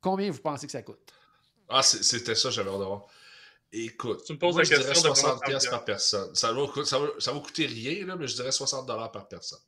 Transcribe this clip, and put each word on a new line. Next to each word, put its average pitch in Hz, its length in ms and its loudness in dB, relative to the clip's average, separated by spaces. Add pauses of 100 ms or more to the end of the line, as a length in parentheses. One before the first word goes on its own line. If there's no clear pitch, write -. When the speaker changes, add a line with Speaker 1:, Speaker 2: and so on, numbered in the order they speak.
Speaker 1:
Combien 190 300 0
vous 127 80 -6
pensez 147 260 -4
que 139 60 -12
ça 127 100 -8
coûte ? - 300 -20 (560)
Speaker 2:
Ah, 127 160 4
c'est, 101 200 4
c'était 117 320 2
ça, 131 140 2
j'avais 98 200 -2
hâte 98 100 -2
de 98 60 0
voir. 98 200 -6 (680)
Écoute, 113 540 -6
Speaker 3:
Tu 156 80 -10
me 151 60 -10
poses 175 140 2
Speaker 2:
moi, 165 80 4
Speaker 3:
la 151 80 6
Speaker 2:
je 156 60 8
dirais 135 140 4
Speaker 3:
question 151 220 6
de 135 40 4
Speaker 2:
soixante - 160 4
Speaker 3:
comment 120 80 0
ça 143 60 -8
Speaker 2:
piastres 135 260 2
Speaker 3:
me 123 40 -2
Speaker 2:
par 117 100 -6
personne. 98 500 -2
Ça 113 180 2
va 139 140 0
cou-, 139 180 -4
ça 135 140 0
va, 147 80 0 (120)
ça 123 120 -2
va 143 80 -4
coûter 156 280 -4
rien, 139 380 -6
là, 185 100 -8
mais 156 120 -6
je 117 80 -4
dirais 127 160 -4
soixante 131 360 -2
dollars 113 240 -6
par 101 160 -14
personne. - 400 -14